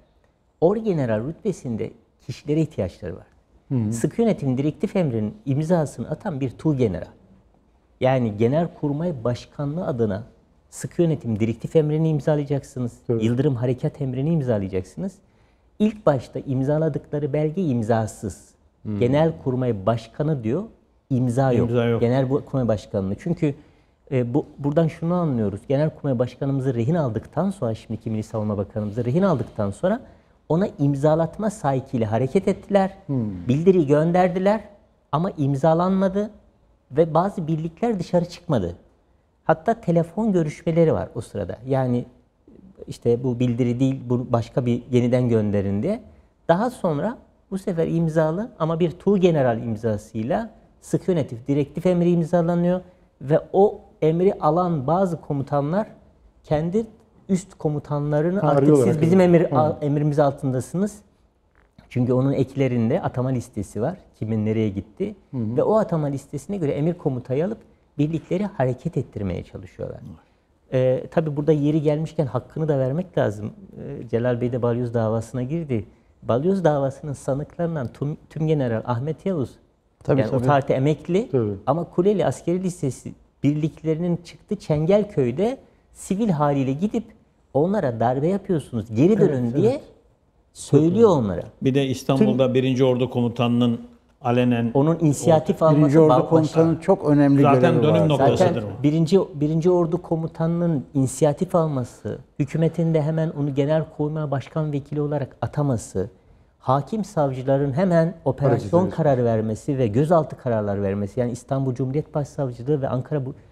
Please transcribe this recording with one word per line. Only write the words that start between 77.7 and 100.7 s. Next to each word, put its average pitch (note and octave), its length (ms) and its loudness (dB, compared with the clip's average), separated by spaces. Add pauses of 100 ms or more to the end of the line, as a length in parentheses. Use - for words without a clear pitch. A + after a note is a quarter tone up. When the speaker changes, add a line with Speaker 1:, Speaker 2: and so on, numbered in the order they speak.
Speaker 1:
Tüm-, C#3+ 300 -6 (140)
Tümgeneral D3 540 0
Ahmet B2 420 -4
Yavuz, E3 240 -4 (540)
Speaker 4:
Tabii, C#3 160 2
Speaker 1:
yani A2 100 0
Speaker 4:
tabii. B2+ 120 -2
Speaker 1:
o B2 40 0
tarihte C#3 280 2
emekli D#3 560 0
Speaker 2:
Tabii. A2 220 0 (140)
Speaker 1:
ama D#3+ 180 0
Kuleli F3+ 420 0
Askeri E3+ 360 -4
Lisesi E3 500 -6 (300)
birliklerinin D#3 760 -2
çıktığı - 400 -10
Çengelköy'de E3 1040 0 (340)
sivil G#3 360 -4
haliyle C#3+ 440 2
gidip F3 320 -4 (500)
onlara D3 460 0
"Darbe C3 280 2
yapıyorsunuz, E3 680 -4
geri D3+ 180 6
Speaker 2:
Evet, G#3+ 80 4
Speaker 1:
dönün." B2+ 340 2
diye F#3 160 4
Speaker 2:
evet. - 120 -2 (720)
Speaker 1:
söylüyor F3 580 4
onlara. G#2+ 320 0 (200)
Speaker 3:
Bir C3 120 2
de C#3 120 2
İstanbul'da C3 600 2
Speaker 1:
Tüm- A#2+ 80 0
Speaker 3:
Birinci C3 300 2
Ordu B2+ 260 2
Komutanı'nın A#2+ 720 2 (420)
alenen A#2+ 520 2
Speaker 1:
Onun D#3+ 260 2
inisiyatif D#3 640 2
Speaker 3:
o D#3+ 40 6
Speaker 1:
alması D3+ 140 6
Speaker 4:
Birinci D3+ 200 6
Ordu D#3 80 8
Speaker 1:
bambaşka. B2+ 220 4
Speaker 4:
Komutanı'nın D#3+ 460 4
çok F#3+ 320 0
önemli C#3+ 340 6
Speaker 3:
Zaten C3+ 320 6
Speaker 4:
görevi A#2+ 80 2
Speaker 3:
dönüm D#3 180 4
Speaker 4:
var. D#3+ 80 4
Speaker 3:
noktası. C#3 280 4
Speaker 1:
Zaten - 180 4
Speaker 3:
Ortasıdır G#2+ 260 -8
o. - 20 -10
Speaker 1:
birinci, D#3+ 380 4 (140)
birinci D#3 360 0
Ordu E3+ 320 2
Komutanı'nın E3 800 -2 (100)